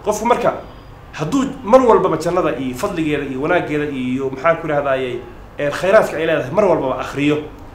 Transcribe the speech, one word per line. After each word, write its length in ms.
Qofku 220
marka, 260
hadduu 320
mar 160
walbaba 360
jannada 400
iyo 200
fadligeeda 480
iyo 180
wanaaggeeda 500
iyo, 380
maxaan 260
ku 100
idhahdaaye, 540
ee, 120
khayraadka 460
ay 100
leedahay 260
mar 120
walbaba 360
akhriyo, 360